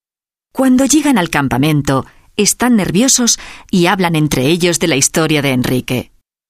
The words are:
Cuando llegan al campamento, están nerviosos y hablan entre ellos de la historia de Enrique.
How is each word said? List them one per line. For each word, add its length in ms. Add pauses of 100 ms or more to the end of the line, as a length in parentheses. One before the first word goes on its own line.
(540)
Cuando 320
llegan 320
al 140
campamento, 760 (300)
están 400
nerviosos 640 (320)
y 160
hablan 280
entre 300
ellos 320
de 80
la 120
historia 440
de 80
Enrique. 600 (380)